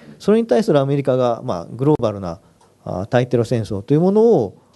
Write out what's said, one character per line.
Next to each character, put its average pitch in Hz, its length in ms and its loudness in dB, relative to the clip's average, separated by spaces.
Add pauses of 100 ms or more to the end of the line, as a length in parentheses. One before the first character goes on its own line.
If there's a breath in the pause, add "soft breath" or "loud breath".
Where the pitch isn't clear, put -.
(200 loud breath)
そ 202 140 2
れ 226 80 2
に 226 60 -4
対 233 180 2
す 175 80 2
る 143 60 4
ア 135 60 0
メ 143 120 -2
リ 135 60 -2
カ 131 120 0
が、 123 300 0
ま 92 160 -4
あ、 - 100 -10
グ 120 140 -4
ロ 151 80 4
ー 120 80 0
バ 110 100 0
ル 101 80 -8
な、 87 220 -10 (420 soft breath)
あ、 101 260 -6
対 127 200 0
テ 123 80 0
ロ 113 80 2
戦 113 160 -2
争 101 200 -6
と 143 120 -2
い 151 40 4
う 160 40 2
も 185 100 2
の 220 120 4
を、 160 340 2 (180 soft breath)